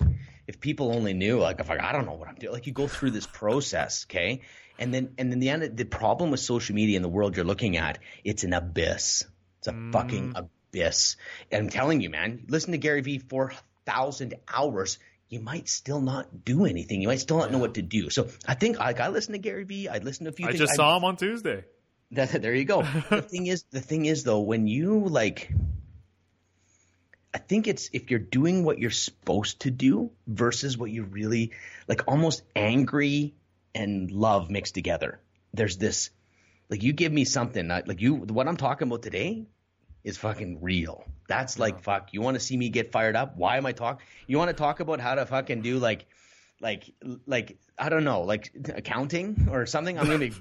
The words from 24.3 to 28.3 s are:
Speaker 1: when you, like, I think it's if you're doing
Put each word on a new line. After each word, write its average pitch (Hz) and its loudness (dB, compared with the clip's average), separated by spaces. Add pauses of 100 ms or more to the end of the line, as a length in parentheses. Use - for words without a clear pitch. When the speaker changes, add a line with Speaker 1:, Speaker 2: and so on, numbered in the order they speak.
Speaker 1:
when 110 2
you, 165 2
like, 117 0 (1800)
I - -4
think 214 0
it's - -2
if - -4
you're 120 4
doing 160 4